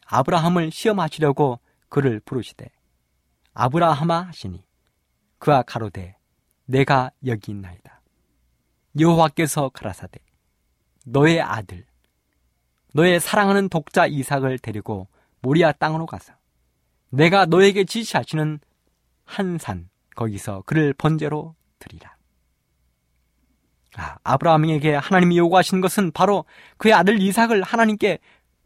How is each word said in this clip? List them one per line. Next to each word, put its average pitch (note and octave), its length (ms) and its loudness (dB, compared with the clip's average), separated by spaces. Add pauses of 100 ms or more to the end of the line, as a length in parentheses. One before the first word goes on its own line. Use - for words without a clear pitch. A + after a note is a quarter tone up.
아브라함을 E3 640 0
시험하시려고 D3+ 920 -2 (280)
그를 B2+ 320 -2
부르시되, - 500 -12 (840)
"아브라함아." D#3+ 760 0
하시니, F#2+ 360 -14 (760)
그가 C#3 240 2
가로되, G2 540 -12 (480)
"내가 C3 460 0 (160)
여기 A2 260 -6
있나이다." F#2 480 -18 (960)
여호와께서 D#3+ 720 2
가라사대, - 500 -14 (840)
"너의 D3 380 2
아들, F#2+ 420 -10 (1080)
너의 F3 260 2
사랑하는 G3 480 0
독자 E3+ 380 0
이삭을 C3+ 520 -4
데리고 G#2 500 -10 (320)
모리아 D3+ 320 2
땅으로 D#3+ 340 -4
가서 - 260 -16 (760)
내가 E3+ 360 4
너에게 F#3+ 380 4
지시하시는 D#3 760 -4 (640)
한 F3+ 340 -6
산, F2+ 320 -12 (240)
거기서 G2+ 480 -8
그를 D3+ 320 0
번제로 D#3 600 -6 (240)
드리라." - 380 -20 (1800)
아, D2+ 300 -12
아브라함에게 D#3 680 2
하나님이 F3 420 2
요구하신 F3+ 460 2
것은 F#3 300 -2
바로 F#3+ 340 0 (320)
그의 G#3+ 160 4
아들 G3 260 4
이삭을 G3+ 420 2
하나님께 G#3+ 560 0 (480)